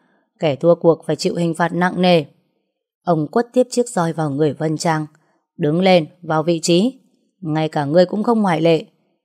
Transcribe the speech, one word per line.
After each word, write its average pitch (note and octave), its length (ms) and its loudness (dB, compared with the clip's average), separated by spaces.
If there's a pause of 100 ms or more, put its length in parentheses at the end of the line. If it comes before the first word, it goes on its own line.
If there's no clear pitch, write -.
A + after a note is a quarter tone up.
(380)
Kẻ D3 180 0
thua E3+ 180 4
cuộc E3 320 2
phải D#3 100 -2
chịu - 180 -4
hình E3+ 200 -2
phạt F3 180 -2
nặng F3+ 300 -2
nề." F3 220 4 (800)
Ông D#3+ 280 -2
quất A#3+ 220 -2
tiếp B3 180 2
chiếc A#3+ 180 -2
roi E3 240 -2
vào D3+ 180 -4
người C#3+ 220 0
Vân D#3 240 -4
Trang. D#3 300 -2 (500)
"Đứng D#3+ 240 -2
lên, F#3 260 4 (160)
vào D#3 200 -2
vị E3 180 -2
trí. F#3+ 380 0 (420)
Ngay D#3 280 -4
cả D3+ 160 -4
ngươi E3+ 220 4
cũng G#3 160 -4
không A3+ 200 0
ngoại E3 180 0
lệ. E3 240 2 (400)